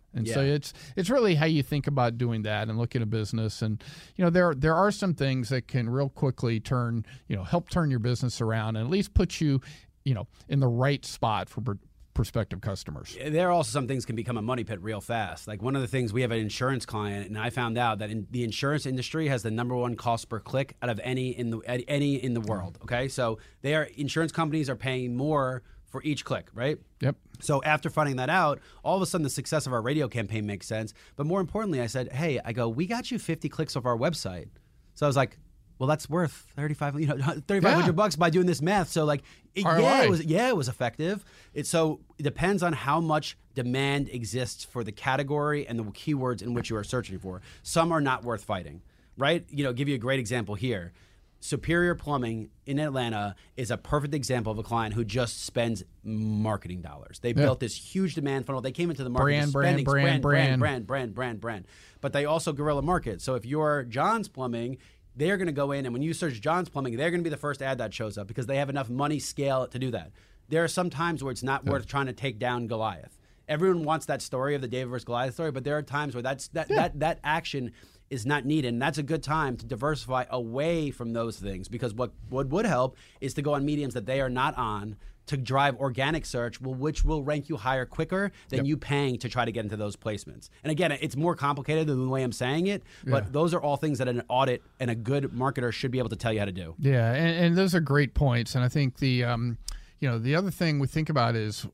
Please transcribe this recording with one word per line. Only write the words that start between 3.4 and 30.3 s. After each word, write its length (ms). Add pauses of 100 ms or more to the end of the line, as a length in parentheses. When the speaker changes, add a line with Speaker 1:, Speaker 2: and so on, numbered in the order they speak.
Speaker 1:
And, 200 (340)
you 80
know, 60
there, 240
there 200
are 160
some 240
things 360
that 180
can 200
real 220
quickly 500
turn, 460 (220)
you 80
know, 80
help 260
turn 200
your 100
business 400
around 360
and 80
at 60
least 240
put 260
you, 200 (440)
you 80
know, 140 (220)
in 120
the 80
right 360
spot 440
for 120
per-, 180 (340)
prospective 480
customers. 560
Speaker 2:
Yeah, 120
there 200
are 40
also 180
some 160
things 180
can 120
become 200
a 60
money 220
pit 180
real 180
fast. 460
Like 160
one 140
of 60
the 60
things, 240
we 100
have 100
an 60
insurance 460
client, 440
and 100
I 120
found 280
out 220
that 100
in, 220
the 100
insurance 440
industry 420
has 160
the 80
number 240
one 180
cost 340
per 120
click 420
out 80
of 140
any 260
in 200
the, 80 (300)
any 280
in 180
the 60
world. 420
Okay, 240
so 320 (240)
they 140
are, 80
insurance 480
companies 360
are 80
paying 400
more 460 (240)
for 180
each 200
click, 300
right? 240 (220)
Speaker 1:
Yep. 160 (240)
Speaker 2:
So 220
after 280
finding 260
that 140
out, 300 (240)
all 120
of 60
a 40
sudden 180
the 60
success 360
of 60
our 100
radio 240
campaign 400